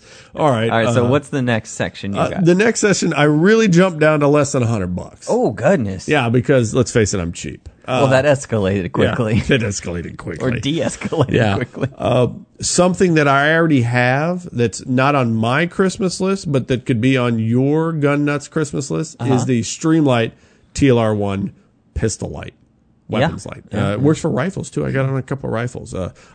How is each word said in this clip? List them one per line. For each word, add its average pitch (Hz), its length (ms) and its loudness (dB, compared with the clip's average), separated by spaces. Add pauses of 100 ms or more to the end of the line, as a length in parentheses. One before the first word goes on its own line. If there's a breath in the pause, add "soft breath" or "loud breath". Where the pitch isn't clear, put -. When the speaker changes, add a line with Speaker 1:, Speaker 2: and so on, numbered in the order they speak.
(360 loud breath)
Speaker 1:
All 151 120 2
right. 117 220 0
Speaker 2:
All 113 140 2
right, 117 100 0
so 120 120 4
Speaker 1:
uh, - 20 2
Speaker 2:
what's 143 220 0
the 139 120 -2
next 117 280 -2
section 98 440 -6
you 120 60 -2
Speaker 1:
uh, 143 100 -2
Speaker 2:
got? 185 140 -2
Speaker 1:
the 175 100 6
next 220 240 2
session, 190 340 0
I 147 120 2
really 190 420 4
jumped 175 320 4
down 151 220 4
to 143 80 4
less 143 240 2
than 131 100 0
a 117 40 2
hundred 95 280 -2
bucks. - 340 -12
Speaker 2:
Oh, 220 220 0
goodness. 107 580 0
Speaker 1:
Yeah, 135 200 2
because, 123 440 2
let's 127 200 0
face 110 200 2
it, 104 60 -2
I'm 85 140 -4
cheap. - 360 -14 (200)
Speaker 2:
Well, 127 160 0
Speaker 1:
Uh, 131 60 2
Speaker 2:
that 131 140 4
escalated 101 600 0 (120)
Speaker 1:
yeah, - 200 2
Speaker 2:
quickly. 113 220 0
Speaker 1:
<laughs> - 140 -2
it 120 100 2
escalated 87 540 -6
quickly. - 320 -8
Speaker 2:
Or 120 120 -4
de-escalated 139 720 -2
Speaker 1:
Yeah. 107 240 2
Speaker 2:
quickly. 127 320 -6 (100)
Speaker 1:
Uh, 123 300 2 (320)
something 175 540 2
that 151 120 4
I 143 300 2
already 156 260 4
have 131 720 0
that's 120 320 -2
not 135 300 2
on 117 180 0
my 123 320 0
Christmas 185 540 -2
list, 190 320 -2
but 131 160 -2
that 127 180 -4
could 120 140 0
be 131 160 2
on 120 240 0
your 139 540 0
Gun 143 300 0
Nuts 147 220 -2
Christmas 156 460 -4
list 160 260 -6
Speaker 2:
Uh-huh. 120 160 0
Speaker 1:
is 117 120 0
the 123 160 2
Streamlight 139 720 0 (420 soft breath)
T 139 160 4
L 120 80 6
R 110 160 2
one 98 380 -2 (420 soft breath)
pistol 110 340 -4
light, 76 260 -12 (540)
Speaker 2:
Yeah. 110 120 -2
Speaker 1:
weapons - 260 -2
light. - 260 -16
Speaker 2:
Yeah. 98 160 0
Speaker 1:
Uh, 101 60 -2
it 110 80 -4
works 156 180 4
for 160 100 -2
rifles, 156 400 -4
too. 147 160 -4
I 131 60 -4
got 135 140 0
it 135 40 -4
on 135 60 -2
a 131 60 -4
couple 135 260 -8
of 117 60 -4
rifles. - 400 -8
Uh, 90 180 -6 (220 loud breath)